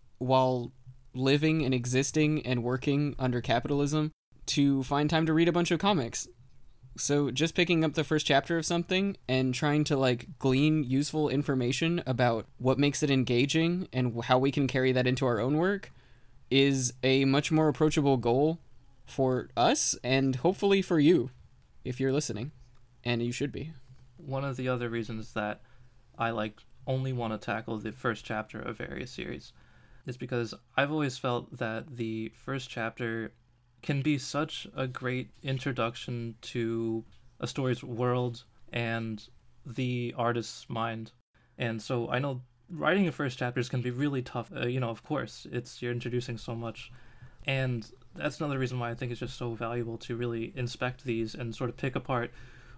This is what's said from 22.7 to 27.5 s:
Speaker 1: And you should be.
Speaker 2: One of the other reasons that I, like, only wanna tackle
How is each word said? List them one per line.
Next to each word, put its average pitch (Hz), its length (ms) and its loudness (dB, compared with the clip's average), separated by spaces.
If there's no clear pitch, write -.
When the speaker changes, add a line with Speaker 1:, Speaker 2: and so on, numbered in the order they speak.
Speaker 1:
And 117 200 0
you 120 80 -2
should 135 200 -4
be. - 200 -8
Speaker 2:
One 139 260 -6
of 135 140 -6
the 127 100 -4
other 120 220 -2
reasons 113 440 -6
that 107 280 -4
I, 117 140 -2
like, 110 280 -4
only 131 280 -2
wanna 113 240 -2
tackle 113 400 -4